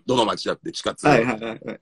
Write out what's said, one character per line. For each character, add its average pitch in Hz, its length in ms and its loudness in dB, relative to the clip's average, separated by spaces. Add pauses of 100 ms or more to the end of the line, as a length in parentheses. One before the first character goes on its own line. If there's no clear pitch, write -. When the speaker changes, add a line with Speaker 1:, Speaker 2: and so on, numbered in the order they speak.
Speaker 1:
ど 127 120 0
の 120 80 4
街 92 240 -2
だ 87 60 -2
っ - 60 -10
て - 120 -10
地 - 100 -10
下 101 120 -2
通 - 120 -6
路。 151 40 8
Speaker 2:
は 143 80 8
い 113 60 2
は 123 120 -2
い 107 40 -16
は 113 140 -8
い - 100 -16
は 113 100 -10
い。 - 80 -18